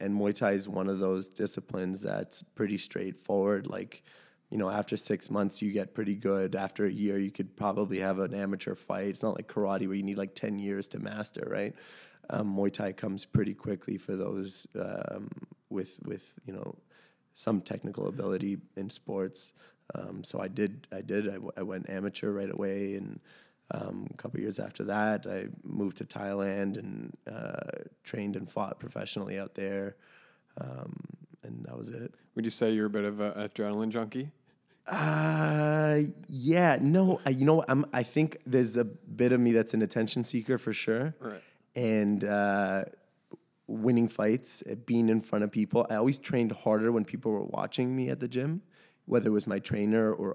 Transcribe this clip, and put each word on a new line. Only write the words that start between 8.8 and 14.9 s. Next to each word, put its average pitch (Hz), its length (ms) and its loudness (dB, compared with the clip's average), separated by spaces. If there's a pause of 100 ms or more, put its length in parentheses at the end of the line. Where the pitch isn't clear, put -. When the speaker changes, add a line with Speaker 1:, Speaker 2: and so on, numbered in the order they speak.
Speaker 1:
It's 95 140 -4
not 110 120 0
like - 140 -8
karate 98 380 0
where 95 100 -2
you 98 60 -2
need, 98 160 -2
like, 98 160 -4
ten 104 240 -4
years 101 300 -4
to 110 100 -10
master, 104 520 -8
right? 104 240 -2 (560)
Um, 104 260 0
Muay 98 160 2
Thai 101 200 -4
comes 98 320 -6
pretty 101 300 2
quickly 104 440 -6
for - 180 -6
those, 98 500 -6 (120)
um, 98 500 -6 (420)